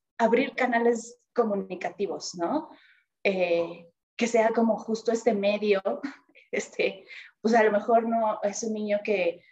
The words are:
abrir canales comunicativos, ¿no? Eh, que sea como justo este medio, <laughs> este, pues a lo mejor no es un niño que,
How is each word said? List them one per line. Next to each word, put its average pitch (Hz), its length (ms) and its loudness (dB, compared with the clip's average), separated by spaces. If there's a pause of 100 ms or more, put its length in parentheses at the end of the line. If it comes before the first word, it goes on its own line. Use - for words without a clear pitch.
(180)
abrir 233 380 2
canales 240 640 0 (140)
comunicativos, 190 1000 -4
¿no? 208 340 -4 (540)
Eh, 175 640 0 (260)
que 233 120 -2
sea 226 220 4
como 226 280 2
justo 220 340 -4
este 226 220 2
medio, 202 500 0
<laughs> - 420 -6 (260)
este, - 540 -4 (360)
pues 220 140 0
a 220 80 6
lo 214 80 4
mejor 226 360 2
no 226 360 0
es 202 200 -4
un 220 100 -4
niño 208 300 -2
que, 180 380 -2 (100)